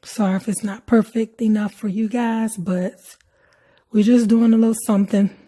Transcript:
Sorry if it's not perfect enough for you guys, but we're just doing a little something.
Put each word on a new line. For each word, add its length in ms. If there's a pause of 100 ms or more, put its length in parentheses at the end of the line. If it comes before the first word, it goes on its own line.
Sorry 340
if 120
it's 140
not 240
perfect 560
enough 320
for 140
you 200
guys, 480
but 600 (760)
we're 120
just 240
doing 240
a 40
little 280
something. 460 (180)